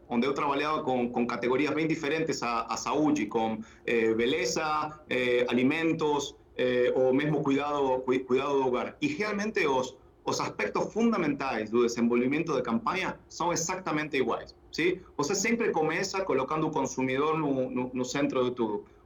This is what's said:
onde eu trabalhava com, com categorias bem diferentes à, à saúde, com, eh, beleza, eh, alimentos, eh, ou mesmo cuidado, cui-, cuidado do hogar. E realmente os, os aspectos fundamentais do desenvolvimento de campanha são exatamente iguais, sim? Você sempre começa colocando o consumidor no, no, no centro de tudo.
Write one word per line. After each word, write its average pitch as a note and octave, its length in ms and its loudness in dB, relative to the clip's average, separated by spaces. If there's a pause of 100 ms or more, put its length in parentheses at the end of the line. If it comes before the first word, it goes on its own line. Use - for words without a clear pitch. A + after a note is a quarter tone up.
onde A#2+ 200 2
eu C#3 60 0
trabalhava D3 500 -2
com, B2 260 0
com A#2+ 160 0
categorias B2+ 480 0
bem D#3+ 140 0
diferentes D3+ 560 -2
à, A#2+ 200 0
à A2+ 140 -2
saúde, A#2+ 480 2
com, A2 340 0 (260)
eh, A2+ 280 4
beleza, D3+ 840 0 (100)
eh, B2 400 2
alimentos, D3 880 2 (220)
eh, B2 380 4
ou B2+ 180 4
mesmo D3 280 2
cuidado, C#3 600 2
cui-, B2+ 180 2
cuidado C3+ 340 2
do C3+ 140 2
hogar. B2 340 -2
E D3 60 2
realmente G3+ 580 -2
os, B2+ 320 0 (260)
os - 160 -2
aspectos - 540 -4
fundamentais C#3 800 0
do A#2+ 120 4
desenvolvimento B2 680 0
de B2+ 80 2
campanha B2+ 560 -2 (100)
são E3+ 240 -2
exatamente D#3+ 680 -2
iguais, A#2 360 -2 (180)
sim? E3+ 280 0 (180)
Você C#3 160 0
sempre A3+ 380 0
começa F3+ 520 0
colocando D#3 440 0
o D#3 40 -2
consumidor C3+ 680 0
no, C3 340 -2
no, B2 200 -4
no B2+ 140 -4
centro C#3+ 380 0
de B2 80 0
tudo. G#2+ 340 -4 (200)